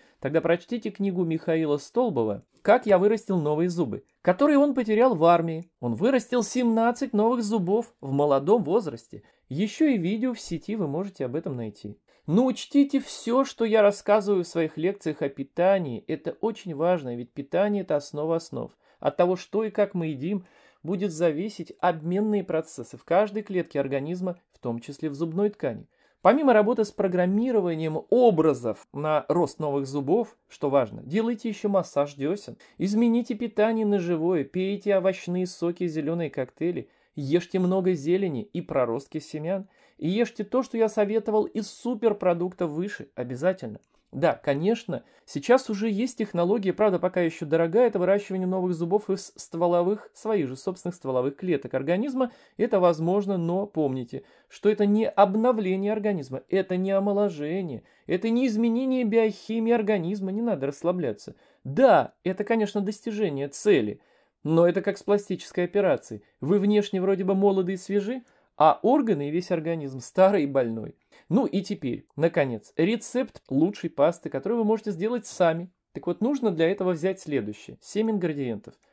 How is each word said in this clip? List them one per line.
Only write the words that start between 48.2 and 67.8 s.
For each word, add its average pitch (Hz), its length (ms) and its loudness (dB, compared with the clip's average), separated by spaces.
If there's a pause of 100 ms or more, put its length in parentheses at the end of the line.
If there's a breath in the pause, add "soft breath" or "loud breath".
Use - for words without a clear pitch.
новых 185 260 -2
зубов 175 360 -2
из 190 260 -4
стволовых, 175 800 0
своих 208 340 -2
же 127 80 -8
собственных 180 400 -8
стволовых 131 400 -2
клеток 156 400 -4
организма. 220 560 -2 (260 loud breath)
Это 220 220 2
возможно, 180 580 2
но 180 300 -2
помните, 131 560 -4 (240 soft breath)
что - 220 0
это 208 180 2
не 214 200 2
обновление 202 840 2
организма, 185 580 -4
это 190 260 0
не 185 140 -2
омоложение, 190 920 -2 (240 soft breath)
это 185 220 0
не 247 180 2
изменение 240 560 0
биохимии 226 680 0
организма, 196 580 -2
не 208 100 -4
надо 170 260 -2
расслабляться. 160 680 -4 (280 soft breath)
Да, 160 500 4 (100)
это, 185 200 -4
конечно, 208 380 0
достижение 196 680 -4
цели, 131 500 2 (440 soft breath)
но 165 240 4
это 175 140 2
как - 160 -4
с - 60 -18
пластической 196 640 -2
операцией. 175 580 -2 (180 soft breath)
Вы 160 160 2
внешне 202 420 2
вроде 190 260 0
бы 190 100 0
молоды 190 380 2
и 185 40 -6
свежи, 202 460 -4 (380 soft breath)